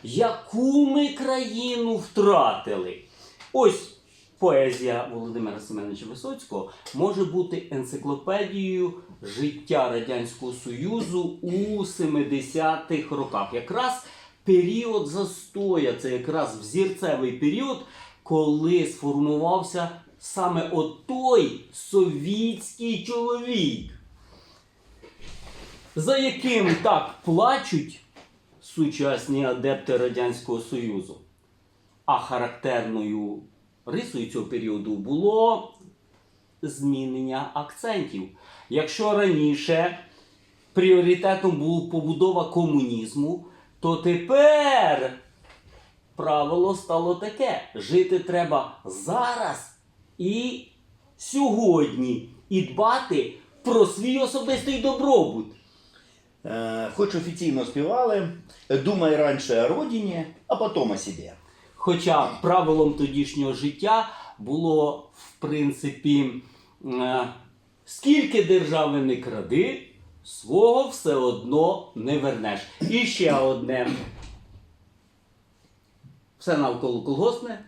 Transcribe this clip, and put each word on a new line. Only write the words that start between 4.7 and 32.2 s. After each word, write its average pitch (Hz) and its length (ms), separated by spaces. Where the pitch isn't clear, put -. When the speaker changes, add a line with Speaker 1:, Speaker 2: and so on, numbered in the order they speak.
Speaker 1:
Володимира 113 460
Семеновича 104 500
Висоцького 127 640
може 185 300
бути 175 460
енциклопедією 180 1200
життя 127 680
Радянського 120 640
Союзу 170 680
у 196 440
семидесятих 156 1300
роках. 113 420
Якраз 247 520
період 196 640
застоя, 175 840
це 127 180
якраз 147 480
взірцевий 156 720
період, 196 460
коли 156 600
сформувався 156 1040
саме 175 500
отой 226 1040
совітський 196 1300
чоловік, 233 840
за 240 220
яким 240 680
так 180 320
плачуть 190 720
сучасні 139 840
адепти 127 520
Радянського 120 640
Союзу. 113 580
А 139 140
характерною 113 1200